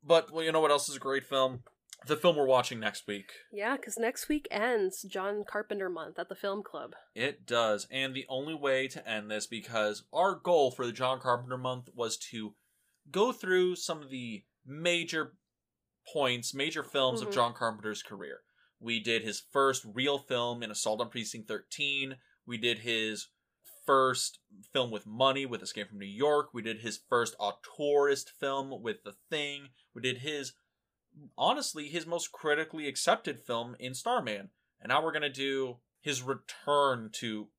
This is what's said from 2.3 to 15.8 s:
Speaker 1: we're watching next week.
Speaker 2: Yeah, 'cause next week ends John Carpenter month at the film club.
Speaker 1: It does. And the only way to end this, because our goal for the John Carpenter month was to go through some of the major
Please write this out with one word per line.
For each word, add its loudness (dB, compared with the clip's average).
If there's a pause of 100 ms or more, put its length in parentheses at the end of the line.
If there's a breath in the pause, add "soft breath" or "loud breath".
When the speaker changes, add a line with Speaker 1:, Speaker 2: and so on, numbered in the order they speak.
Speaker 1:
we're 4
watching 6
next -4
week. -6 (180)
Speaker 2:
Yeah, -2
'cause -10
next -2
week 0
ends 0
John -4
Carpenter -4
month -8
at -6
the -8
film -4
club. -12 (200)
Speaker 1:
It -4
does. 2
And -2
the -6
only -4
way 2
to -10
end -4
this, -4
because -2
our 4
goal 4
for -4
the -2
John 0
Carpenter 0
month -4
was -2 (120)
to -8 (560)
go 2
through 2
some -6
of -16
the -8 (220)
major -2 (760)